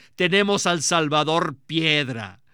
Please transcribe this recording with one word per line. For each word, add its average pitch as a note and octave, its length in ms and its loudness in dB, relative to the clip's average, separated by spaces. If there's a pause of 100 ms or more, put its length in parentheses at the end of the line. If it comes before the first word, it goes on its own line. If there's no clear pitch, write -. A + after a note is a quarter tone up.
(160)
tenemos G3 500 0
al F3 160 0
Salvador D#3 760 0 (120)
piedra. C#3+ 720 -2 (140)